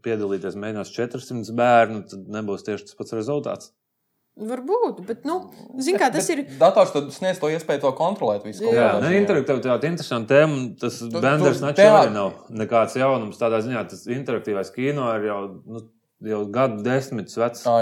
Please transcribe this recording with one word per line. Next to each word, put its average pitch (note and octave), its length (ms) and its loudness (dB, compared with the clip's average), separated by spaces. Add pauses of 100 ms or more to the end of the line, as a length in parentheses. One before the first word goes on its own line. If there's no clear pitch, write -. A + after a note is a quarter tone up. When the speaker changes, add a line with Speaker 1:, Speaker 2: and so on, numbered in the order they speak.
Speaker 1:
piedalīties G2 520 -4
mēģinās G#2 380 -8
četrsimt A#2+ 600 -6
bērnu, A#2 520 4
tad F#2+ 220 -16
nebūs G#2 340 -6
tieši G2+ 220 -6
tas - 100 -20
pats - 180 -12
rezultāts. A2+ 580 -6 (680)
Speaker 2:
Varbūt, C4 600 -4 (100)
bet, A3+ 160 -8
nu, E4 140 -4 (420)
zin D4 160 0
kā, F4 160 4
Speaker 3:
Bet, - 80 -2
Speaker 2:
tas - 80 -2
Speaker 3:
bet D#4 140 -2
Speaker 2:
ir C3+ 180 -12
Speaker 3:
dators F#3 320 6
tad C#3+ 140 -2 (100)
sniedz F#3 240 -4
to D3+ 80 -2
iespēju D#3 380 -2
to C3 100 2
kontrolēt E3 480 -2
visu G#3 220 -8
kaut A3+ 100 2
Speaker 2:
Jā. A#3+ 60 4
Speaker 1:
Jā, A3 100 6
Speaker 3:
kādā - 100 0
Speaker 1:
nu, C#3 60 0
Speaker 3:
ziņā. F#3+ 140 4
Speaker 1:
interaktivitāte, C3 680 0
interesanta C#3 480 -2
tēma, C#3+ 300 4 (120)
tas - 220 -6
Speaker 3:
Tu, A#2 240 -6
Speaker 1:
Benders C#3 380 4
Speaker 3:
tu C#3 40 -2
Speaker 1:
načs D3 140 2
Speaker 3:
teā- G#3 220 10
Speaker 1:
arī B2+ 100 4
nav G2+ 220 -2 (180)
nekāds A2 480 0
jaunums B2 400 0
tādā A2+ 240 0
ziņā, A#2 240 -6
tas F#2 180 -18
interaktīvais A2+ 680 -4
kino C3+ 400 -2
ir G#2+ 140 -2
jau, G2+ 100 -4 (260)
nu, A2+ 200 -14 (360)
jau G#2+ 200 -4 (100)
gadu A#2 320 0
desmitus B2 540 -4
vecs A#2 260 -2
Speaker 3:
Ā, A#2 180 2